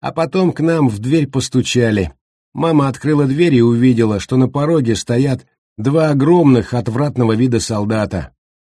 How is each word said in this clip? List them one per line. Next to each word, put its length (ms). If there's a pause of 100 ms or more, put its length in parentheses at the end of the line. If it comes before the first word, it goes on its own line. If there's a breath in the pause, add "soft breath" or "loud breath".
а 120
потом 400
к 80
нам 280
в 120
дверь 260
постучали. 880 (420)
Мама 340
открыла 360
дверь 300
и 80
увидела, 580
что 160
на 120
пороге 460
стоят 520 (300)
два 340
огромных 640
отвратного 600
вида 240
солдата. 760 (340)